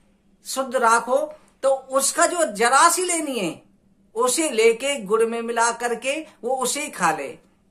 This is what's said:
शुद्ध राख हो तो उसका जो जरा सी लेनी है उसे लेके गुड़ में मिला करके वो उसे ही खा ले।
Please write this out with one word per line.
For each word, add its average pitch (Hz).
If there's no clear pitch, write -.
शुद्ध 262
राख 233
हो 262
तो 269
उसका 269
जो 320
जरा 254
सी 359
लेनी 302
है 165
उसे 254
लेके 233
गुड़ 214
में 233
मिला 233
करके 240
वो 247
उसे 262
ही 302
खा 175
ले। 143